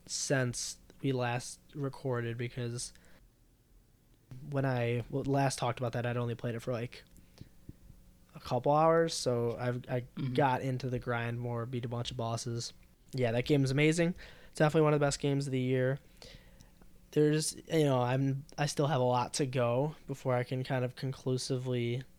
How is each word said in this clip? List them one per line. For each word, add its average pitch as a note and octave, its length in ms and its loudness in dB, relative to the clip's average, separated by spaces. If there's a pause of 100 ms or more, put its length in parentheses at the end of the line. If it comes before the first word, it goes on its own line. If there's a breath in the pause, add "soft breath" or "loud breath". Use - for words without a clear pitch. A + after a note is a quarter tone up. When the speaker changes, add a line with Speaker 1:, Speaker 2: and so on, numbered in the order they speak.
Speaker 1:
since - 680 -2 (260)
we C3+ 100 0
last B2 480 -4 (140)
recorded, B2 600 -4
because A#2+ 560 -6 (1600 soft breath)
when C#3 140 0
I A#2+ 480 0
w-, C#3 180 -2
last C#3 280 2
talked A#2+ 200 -2
about A#2 140 -2
that, A#2+ 120 -4
I'd A#2+ 120 -2
only A#2+ 180 -2
played A#2 220 -6
it A#2 60 -10
for, B2+ 100 -4
like, A#2+ 320 -6 (1300 loud breath)
a D#3+ 60 -18
couple C3 320 0
hours, E3 420 4
so A#2+ 460 0
I've, B2 280 -2
I B2+ 140 -2 (160)
Speaker 2:
Mm-hmm. B2+ 160 -2
Speaker 1:
got C3+ 280 2
into C3 280 -2
the B2 80 -2
grind A#2 400 -4
more, A#2+ 260 -4
beat B2 200 -4
a B2 40 -6
bunch A#2+ 220 -4
of B2 60 -8
bosses. A#2 560 -4 (400)
Yeah, B2 200 2
that B2 120 0
game C#3+ 180 4
is C3 80 2
amazing. D#3 440 2 (360 loud breath)
It's - 80 -6
definitely D#3 240 6
one D3+ 120 6
of D3 60 2
the C#3+ 60 4
best C#3 140 -2
games C#3 260 2
of C3 60 -4
the C3 80 0
year. B2+ 380 2 (1120 loud breath)
There's, D3+ 440 4 (160)
you D#3 120 4
know, C3 160 4
I'm, C3+ 440 2 (140)
I D3 80 2
still C#3+ 220 0
have C#3+ 120 2
a B2+ 40 4
lot B2 300 2
to D3 120 0
go B2+ 480 0 (140)
before C3 260 -2
I B2 80 2
can C3 220 -4
kind B2+ 200 -2
of B2 120 -6
conclusively B2+ 1080 -2 (160)